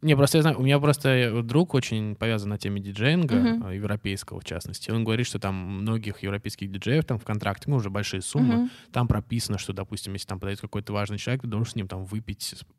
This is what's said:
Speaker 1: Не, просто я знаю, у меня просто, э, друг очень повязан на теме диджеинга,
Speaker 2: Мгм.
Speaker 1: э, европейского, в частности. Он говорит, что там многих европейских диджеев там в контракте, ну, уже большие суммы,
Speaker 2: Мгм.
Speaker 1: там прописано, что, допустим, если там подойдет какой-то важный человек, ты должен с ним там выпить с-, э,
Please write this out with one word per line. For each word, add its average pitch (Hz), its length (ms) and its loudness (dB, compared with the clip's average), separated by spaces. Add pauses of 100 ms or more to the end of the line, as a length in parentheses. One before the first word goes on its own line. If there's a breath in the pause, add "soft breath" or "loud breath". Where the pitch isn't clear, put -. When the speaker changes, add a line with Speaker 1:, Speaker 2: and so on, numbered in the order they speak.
Speaker 1:
Не, 151 120 8
просто 143 240 6
я 156 40 6
знаю, 156 180 4
у - 20 2
меня 139 160 6
просто, 143 300 4
э, 120 340 4
друг 131 320 2
очень 110 420 0
повязан 107 340 0
на 104 80 -4
теме 101 220 -2
диджеинга, 123 560 2
Speaker 2:
Мгм. 233 320 2
Speaker 1:
э, 92 80 -4
европейского, 101 640 -4
в - 40 -16
частности. - 460 -8
Он 113 140 0
говорит, 110 220 0
что - 120 -6
там 98 160 -2
многих 101 680 -4
европейских 101 480 -6
диджеев 110 360 0
там 117 120 -2
в - 60 -10
контракте, 101 460 -4
ну, 143 60 4
уже 107 140 0
большие 98 300 -4
суммы, 233 360 2
Speaker 2:
Мгм. 247 140 2 (220 loud breath)
Speaker 1:
там 120 160 2
прописано, 107 500 -2
что, - 140 -6
допустим, 95 400 -8
если 98 160 -8
там 95 100 -6
подойдет 98 220 -6
какой-то 104 320 -8
важный 104 260 -2
человек, 127 240 -2
ты 123 60 -6
должен 113 240 -2
с - 40 -14
ним 98 120 -4
там 95 160 -8
выпить 104 380 -8
с-, - 200 -10
э, - 40 -18 (120)